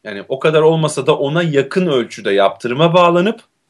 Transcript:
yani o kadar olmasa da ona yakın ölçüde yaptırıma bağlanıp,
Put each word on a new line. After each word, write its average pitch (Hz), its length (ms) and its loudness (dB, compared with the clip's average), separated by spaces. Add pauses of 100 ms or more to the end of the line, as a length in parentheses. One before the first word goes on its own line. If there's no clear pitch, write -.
yani 101 240 -12
o 135 120 -6
kadar 156 220 2
olmasa 156 460 0
da 151 100 2
ona 151 260 -2
yakın 156 440 0
ölçüde 110 440 -2
yaptırıma 120 640 0
bağlanıp, 175 460 2 (300)